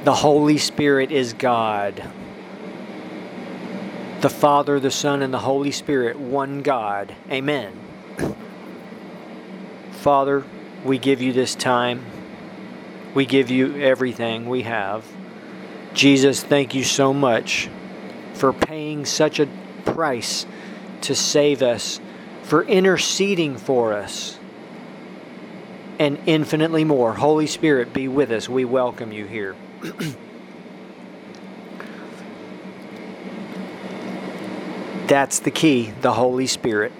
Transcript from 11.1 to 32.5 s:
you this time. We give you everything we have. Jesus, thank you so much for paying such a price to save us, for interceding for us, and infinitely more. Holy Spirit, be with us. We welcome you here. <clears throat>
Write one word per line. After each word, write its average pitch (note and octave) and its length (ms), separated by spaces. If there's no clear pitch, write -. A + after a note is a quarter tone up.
you B2+ 120
this B2 200
time. B2 500
We C3+ 140
give C3 240
you C3+ 280
everything A#2+ 680
we B2+ 140
have. A2 420
Jesus, C3+ 480
thank C#3 320
you C3+ 100
so C3+ 300
much C3+ 560
for C3 180
paying D3+ 540
such D3+ 340
a D3 80
price C3+ 640
to C3+ 140
save D3 460
us, A#2 380
for D#3 200
interceding F#3 920
for A#2 360
us, - 460
and D3 260
infinitely D#3 580
more. B2+ 300
Holy D3+ 340
Spirit, C#3 460
be C3+ 140
with C3 240
us. A2 180
We B2+ 160
welcome A#2+ 460
you G#2+ 140
here. G2+ 300
<clears throat> E3 140